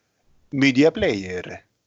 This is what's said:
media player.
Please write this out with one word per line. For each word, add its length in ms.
media 300
player. 500